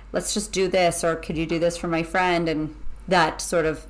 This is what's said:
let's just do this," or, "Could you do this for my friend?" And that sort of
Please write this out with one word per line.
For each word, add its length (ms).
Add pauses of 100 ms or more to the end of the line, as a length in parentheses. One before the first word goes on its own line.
(120)
let's 220
just 180
do 160
this," 340
or, 140
"Could 220
you 80
do 120
this 200
for 100
my 160
friend?" 460
And 260 (320)
that 320
sort 260
of 240